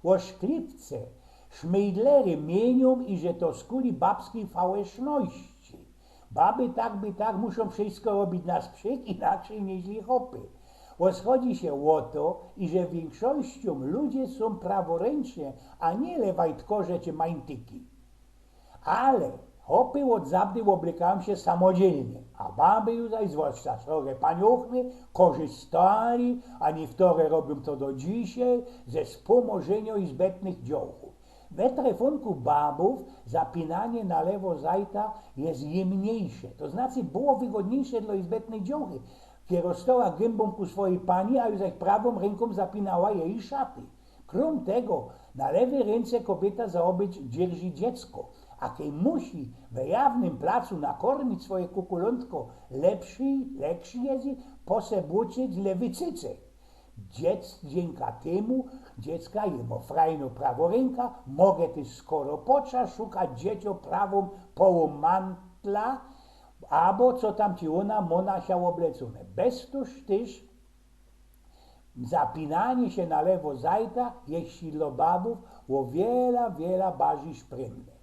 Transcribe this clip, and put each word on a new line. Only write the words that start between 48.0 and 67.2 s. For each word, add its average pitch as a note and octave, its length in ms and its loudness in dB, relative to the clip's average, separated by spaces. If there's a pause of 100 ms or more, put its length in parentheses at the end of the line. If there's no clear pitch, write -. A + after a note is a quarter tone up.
a - 80 -6
kiedy D3 220 -8
musi E3 640 -2 (180)
we C3 160 -4
jawnym A3 500 2
placu F#3 400 0
nakormić A#3 640 -2
swoje F3+ 240 -4
kukulątko, F#3+ 800 -4 (240)
lepszy, F#3 520 0 (320)
lepszy - 420 -6
jest C4 300 -2 (380)
posebłuczyć G#3 920 -2
lewy G3 340 -2
cycek. - 460 -8 (720)
Dziec-, E3+ 540 -2
dzięka D#3+ 480 -4
temu A3+ 540 -2 (340)
dziecka E3+ 460 -4
jemu A#2 340 -4
frajno D3+ 500 0
prawo C#3 380 0
ręka, B3+ 460 2 (140)
mogę E3 420 4
też C#3 180 -8
skoro D3 500 -4
potrza B3+ 500 2
szukać F#3 520 -4
dziecio G3+ 360 -4
prawą F#3+ 540 0 (260)
połą F3 320 6
mantla, F#3+ 1120 -2 (680)
albo G3 440 6
co A3+ 200 0